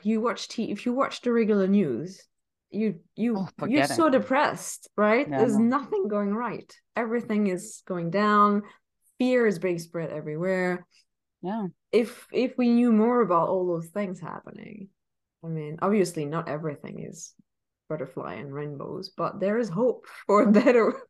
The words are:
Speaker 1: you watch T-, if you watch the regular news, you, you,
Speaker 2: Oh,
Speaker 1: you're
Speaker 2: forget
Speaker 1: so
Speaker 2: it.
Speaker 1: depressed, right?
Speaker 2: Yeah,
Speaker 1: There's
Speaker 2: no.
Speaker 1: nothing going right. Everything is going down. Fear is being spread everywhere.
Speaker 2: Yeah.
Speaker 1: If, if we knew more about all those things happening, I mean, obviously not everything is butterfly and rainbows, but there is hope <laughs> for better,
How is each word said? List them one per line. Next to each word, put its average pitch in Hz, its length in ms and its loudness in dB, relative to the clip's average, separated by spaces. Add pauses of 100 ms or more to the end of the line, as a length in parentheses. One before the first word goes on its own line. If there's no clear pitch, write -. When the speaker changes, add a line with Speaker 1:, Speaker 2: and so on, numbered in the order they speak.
Speaker 1:
you 220 160 0
watch 226 260 -4
T-, - 240 -6
if 208 160 -6
you 247 60 -2
watch - 280 -4
the 247 100 0
regular 208 360 2
news, 180 600 0 (440)
you, 202 300 -4 (140)
you, 220 220 0
Speaker 2:
Oh, 190 120 -4 (100)
Speaker 1:
you're 269 240 2
Speaker 2:
forget 285 60 0
Speaker 1:
so 320 180 2
Speaker 2:
it. 285 40 4
Speaker 1:
depressed, - 840 0
right? 214 340 2
Speaker 2:
Yeah, 135 100 -2
Speaker 1:
There's 220 180 4
Speaker 2:
no. 233 200 4
Speaker 1:
nothing 370 300 -2
going 208 260 -2
right. 220 400 -8 (220)
Everything 220 520 -2
is - 380 -6
going 170 260 -4
down. 208 520 4 (560)
Fear 247 260 4
is 185 140 2
being 175 180 -2
spread 165 320 -8
everywhere. 180 800 -4 (540)
Speaker 2:
Yeah. 202 260 -6 (240)
Speaker 1:
If, - 400 0
if 247 260 -2
we 247 120 2
knew 240 240 6
more 233 280 4
about 170 280 2
all 185 180 0
those 165 200 -4
things 190 340 -6
happening, - 640 -14 (560)
I 165 40 -10
mean, 160 340 -8
obviously 180 440 0
not 160 220 -6
everything 147 520 -8
is - 340 -16 (560)
butterfly 131 460 -8
and 139 180 -12
rainbows, 147 560 -10
but - 320 -6
there 208 160 0
is 240 100 -2
hope 220 380 -2 (100)
<laughs> - 120 -18
for 208 220 6
better, 233 440 6 (160)